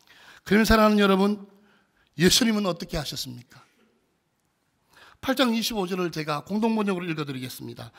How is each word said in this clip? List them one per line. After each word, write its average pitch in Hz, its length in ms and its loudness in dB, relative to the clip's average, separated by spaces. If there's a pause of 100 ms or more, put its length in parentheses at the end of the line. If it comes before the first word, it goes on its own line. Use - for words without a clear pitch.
(460)
그러면 208 180 4
사랑하는 214 360 6
여러분, 202 460 2 (720)
예수님은 208 500 2
어떻게 170 280 -8
하셨습니까? 127 640 -12 (1600)
팔 262 160 -4
장 247 180 2
이십오 214 340 -2
절을 180 240 -2
제가 151 340 -6
공동번역으로 208 600 -2
읽어드리겠습니다. 131 920 -8